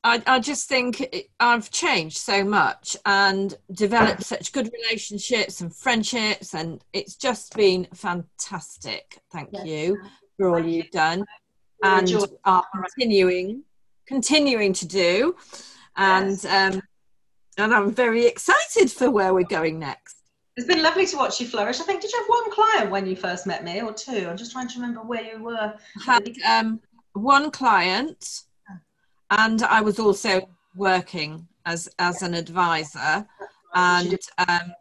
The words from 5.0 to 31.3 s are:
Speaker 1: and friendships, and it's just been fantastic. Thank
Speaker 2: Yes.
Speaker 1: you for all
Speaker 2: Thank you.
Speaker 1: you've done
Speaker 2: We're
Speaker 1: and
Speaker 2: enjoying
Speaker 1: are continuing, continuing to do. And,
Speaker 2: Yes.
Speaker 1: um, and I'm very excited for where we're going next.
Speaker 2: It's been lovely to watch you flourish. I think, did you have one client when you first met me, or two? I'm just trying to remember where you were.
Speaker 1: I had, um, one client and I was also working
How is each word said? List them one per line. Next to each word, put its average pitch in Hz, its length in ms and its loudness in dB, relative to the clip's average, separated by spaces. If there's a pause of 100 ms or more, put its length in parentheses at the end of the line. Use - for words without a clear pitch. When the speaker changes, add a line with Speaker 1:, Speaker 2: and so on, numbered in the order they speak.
Speaker 1:
and 170 140 -10
friendships, 220 800 -2
and 160 380 -8
it's - 240 -8
just - 400 -4
been 185 360 2
fantastic. - 1300 -10 (140)
Thank 156 200 -14
Speaker 2:
Yes. 190 140 -12
Speaker 1:
you 160 320 -2 (380)
for 190 120 2
all 175 60 4
Speaker 2:
Thank 165 140 0
you. 165 80 -2
Speaker 1:
you've 160 160 -6
done 170 320 0 (580)
Speaker 2:
We're 196 80 4
Speaker 1:
and 185 180 4
Speaker 2:
enjoying 196 200 2 (160)
Speaker 1:
are 185 280 4
continuing, 196 920 0 (420)
continuing 262 680 2
to 180 120 -8
do. 190 500 2 (600)
And, 190 340 4
Speaker 2:
Yes. 196 140 -6
Speaker 1:
um, 190 360 2 (800)
and 214 160 2
I'm 202 180 4
very 233 320 2
excited 453 680 2
for 254 180 2
where 190 240 2
we're 185 100 4
going 160 360 -2
next. - 360 -12 (400)
Speaker 2:
It's 240 120 -8
been 339 140 4
lovely 339 240 4
to - 100 -6
watch - 240 -2
you 240 80 -6
flourish. 220 320 -2
I - 20 -6
think, 381 200 -4
did 427 100 -8
you 480 80 -2
have 415 80 -6
one 466 240 2
client 415 400 2
when 196 120 -2
you 185 120 -4
first 180 320 -6
met - 160 -6
me, 180 180 -6
or 220 100 -8
two? 214 380 -6
I'm 175 60 -8
just 233 160 -14
trying 254 160 -10
to 247 120 -12
remember 233 220 -6
where 226 220 -6
you 220 180 -14
were. 226 340 -6
Speaker 1:
I - 280 -20
had, 240 260 2 (180)
um, 226 320 2 (340)
one 285 360 4
client 214 920 0 (880)
and 220 320 2
I 226 200 4
was 208 160 0
also 202 500 2 (260)
working 180 720 -2 (180)